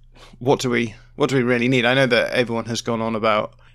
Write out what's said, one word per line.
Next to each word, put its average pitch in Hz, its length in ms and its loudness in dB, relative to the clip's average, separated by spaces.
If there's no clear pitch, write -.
what 123 220 0
do 127 100 -2
we, 120 240 -2
what 143 140 0
do 131 60 0
we 131 60 2
really 120 260 2
need? 127 160 2
I 120 100 2
know 135 120 4
that 117 260 0
everyone 113 340 -2
has 113 160 -6
gone 117 180 -4
on 113 140 -4
about 107 400 0